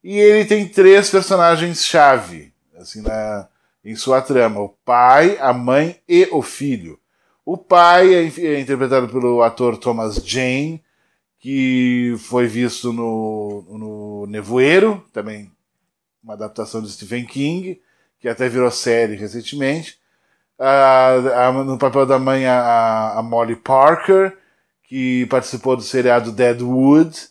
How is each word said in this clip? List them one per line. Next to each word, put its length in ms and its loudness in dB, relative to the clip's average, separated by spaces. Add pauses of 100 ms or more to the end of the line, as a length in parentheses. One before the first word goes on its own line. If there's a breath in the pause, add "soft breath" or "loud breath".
E 140 -6
ele 260 6
tem 240 0
três 420 6
personagens-chave, 1400 2 (260)
assim, 240 -20
na, 460 -8 (360)
em 120 -16
sua 260 0
trama: 380 0
o 80 -8
pai, 720 4
a 120 0
mãe 460 -2 (100)
e 220 4
o 120 -2
filho. 540 -10 (480)
O 120 -8
pai 580 4
é, 100 4
é 360 -4
interpretado 480 -2
pelo 340 0
ator 340 0
Thomas 380 -6 (100)
Jane, 560 -6 (600)
que 800 -2
foi 260 -2
visto 460 -6
no, 760 -8
no 600 -16
Nevoeiro, 840 0
também 380 -14 (720)
uma 120 -18
adaptação 460 -12
de 120 -14
Stephen 340 -12
King, 540 -8 (400)
que 80 -8
até 200 -4
virou 220 0
série 460 -2
recentemente. 840 -8 (580)
A, 920 4
a, 40 0 (120)
no 140 -8
papel 280 0
da 120 2
mãe, 280 -2
a, 680 0
a 80 -4
Molly 320 -4
Parker, 840 2 (460)
que 420 -4
participou 480 -2
do 80 -6
seriado 480 0
Deadwood 1000 0